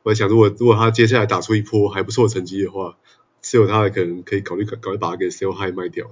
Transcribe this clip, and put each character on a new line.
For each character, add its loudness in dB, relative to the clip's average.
我 -2
在 2
想， 0
如 4
果， 8
如 -2
果 6
他 2
接 4
下 2
来 0
打 -2
出 -2
一 2
波 0
还 -4
不 -6
错 2
的 -2
成 -4
绩 -6
的 -6
话， -10
持 -2
有 6
他 2
的 2
可 -4
能 -6
可 -6
以 -2
考 -10
虑 -4
赶， -12
赶 -8
快 -6
把 -4
他 -8
给 -2
sell -6
high -6
卖 -8
掉。 -10